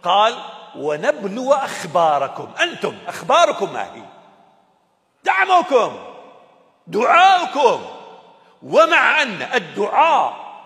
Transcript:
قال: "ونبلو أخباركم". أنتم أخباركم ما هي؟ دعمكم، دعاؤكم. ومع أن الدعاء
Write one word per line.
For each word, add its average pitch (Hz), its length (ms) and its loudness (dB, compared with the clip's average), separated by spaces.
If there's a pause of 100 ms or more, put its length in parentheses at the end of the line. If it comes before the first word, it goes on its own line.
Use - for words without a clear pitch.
قال: 208 320 2 (420)
"ونبلو 202 760 -2
أخباركم". 156 960 -2 (120)
أنتم 311 340 -4 (140)
أخباركم 214 640 0
ما 117 100 -8
هي؟ 101 200 -14 (1200)
دعمكم، 359 720 2 (880)
دعاؤكم. 247 1000 2 (760)
ومع 302 600 2
أن 240 320 -6
الدعاء 202 920 0 (200)